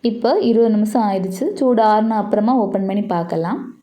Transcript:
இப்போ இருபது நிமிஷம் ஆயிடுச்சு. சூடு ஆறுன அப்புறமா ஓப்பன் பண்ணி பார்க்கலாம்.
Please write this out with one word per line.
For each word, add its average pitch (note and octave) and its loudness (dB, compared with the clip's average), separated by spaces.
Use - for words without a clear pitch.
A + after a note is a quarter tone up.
இப்போ A3+ -2
இருபது A3+ 4
நிமிஷம் G#3+ 0
ஆயிடுச்சு. F#3+ -4
சூடு B3 2
ஆறுன A3 2
அப்புறமா G#3+ 0
ஓப்பன் F#3+ -2
பண்ணி G3+ -2
பார்க்கலாம். E3+ -4